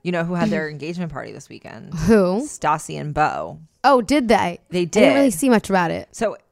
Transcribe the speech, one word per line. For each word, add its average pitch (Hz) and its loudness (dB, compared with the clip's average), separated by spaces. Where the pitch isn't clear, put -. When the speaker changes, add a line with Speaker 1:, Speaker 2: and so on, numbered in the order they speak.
Speaker 1:
You 180 -4
know 170 -2
who 175 -4
had 170 0
their 156 -4
Speaker 2:
<clears throat> - -
Speaker 1:
engagement 160 -8
party 113 -12
this - -20
weekend? - -18
Speaker 2:
Who? 185 4
Speaker 1:
Stassi 156 -4
and 147 -8
Bo. 147 -2
Speaker 2:
Oh, 262 6
did 262 0
they? 190 2
Speaker 1:
They 180 -2
Speaker 2:
I 175 -2
didn't 220 4
really 277 4
Speaker 1:
did. 175 -2
Speaker 2:
see 269 0
much 220 2
about 180 0
it. - -8
Speaker 1:
So 214 -4